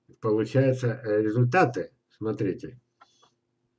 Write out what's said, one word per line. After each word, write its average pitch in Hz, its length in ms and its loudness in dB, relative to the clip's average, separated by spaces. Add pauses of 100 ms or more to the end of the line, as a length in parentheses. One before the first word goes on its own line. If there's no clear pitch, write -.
(220)
получается, 117 840 0
э, 107 180 0
результаты. 123 720 2 (180)
Смотрите. 104 680 -6 (1000)